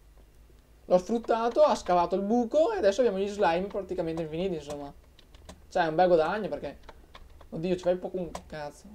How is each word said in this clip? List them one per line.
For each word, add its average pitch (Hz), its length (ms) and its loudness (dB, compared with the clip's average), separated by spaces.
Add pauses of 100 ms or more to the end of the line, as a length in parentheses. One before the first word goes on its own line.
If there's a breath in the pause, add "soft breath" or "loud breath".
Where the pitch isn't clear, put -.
(880)
L'ho 180 120 4
sfruttato, 233 640 0
ha 262 120 6
scavato 175 420 0
il 196 60 0
buco 240 500 2
e 403 60 -2
adesso 202 220 2
abbiamo 208 180 2
gli 202 100 -2
slime 196 400 0
praticamente 180 540 -4
infiniti, 165 340 -4
insomma. 143 360 -10 (760)
Cioè, 180 160 0
è 160 40 0
un 156 60 -2
bel 180 140 6
guadagno, 175 400 2
perché, 143 300 -10 (720)
oddio, 175 260 -2
ci 180 60 -8
fai 180 140 2
poco 185 220 -8
un 170 120 -8 (160)
cazzo. 147 480 -12